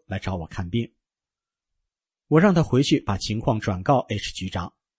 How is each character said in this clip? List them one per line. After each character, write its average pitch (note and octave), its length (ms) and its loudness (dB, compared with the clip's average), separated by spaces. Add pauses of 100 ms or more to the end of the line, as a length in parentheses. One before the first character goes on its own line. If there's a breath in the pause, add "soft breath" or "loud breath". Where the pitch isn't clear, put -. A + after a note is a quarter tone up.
来 F#2+ 120 -6
找 F#2+ 160 -6
我 E2+ 140 -6
看 F2+ 200 -8
病， A2+ 240 -4 (1300)
我 D3+ 140 4
让 G3 120 6
他 E3 120 4
回 B2+ 180 2
去 - 160 2
把 G2+ 180 -2
情 G#2+ 220 -6
况 A2 220 0
转 F#2 200 -2
告 C3 180 2 (100)
H - 240 -6
局 F#2 180 -8
长。 F2+ 240 -8 (240)